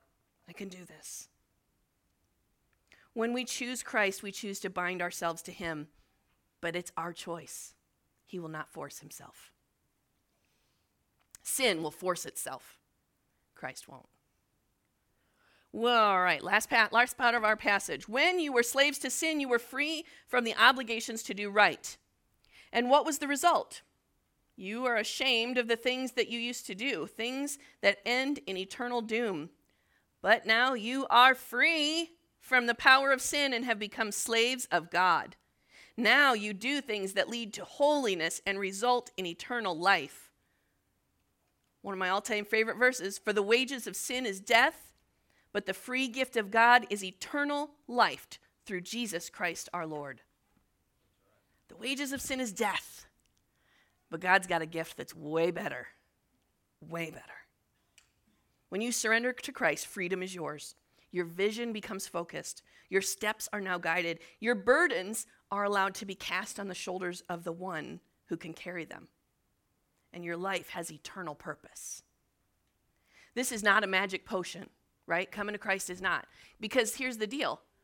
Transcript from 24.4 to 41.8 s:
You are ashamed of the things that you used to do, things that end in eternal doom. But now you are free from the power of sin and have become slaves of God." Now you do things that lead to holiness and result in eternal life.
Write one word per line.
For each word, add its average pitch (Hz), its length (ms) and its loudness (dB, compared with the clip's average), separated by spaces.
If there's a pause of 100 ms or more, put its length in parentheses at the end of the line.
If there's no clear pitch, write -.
You 214 300 -6
are 240 100 2
ashamed 247 600 2
of 233 100 0
the 233 80 2
things 254 360 -2
that 240 160 0
you 233 120 -4
used 240 260 -6
to 196 80 -6
do, 196 320 -4
things 262 520 -6 (240)
that 202 220 4
end 262 420 0
in 190 100 -6
eternal 240 440 -4
doom. 214 500 -2 (720)
But 208 240 4
now 240 300 4
you 247 340 -2
are 254 260 8
free 311 800 0 (240)
from 247 260 2
the 233 80 2
power 269 380 6
of 262 100 0
sin 285 300 0
and 240 120 -2
have 226 140 -2
become 214 320 -4
slaves 233 600 0
of 170 180 0
God." 175 460 2 (600)
Now 254 360 6
you 214 220 0
do 254 260 -2
things 202 320 -4
that 196 160 2
lead 233 260 -6
to 190 100 -10
holiness 226 840 2
and 196 120 0
result 208 580 0
in 185 100 -4
eternal 185 520 -4
life. 175 540 2 (1500)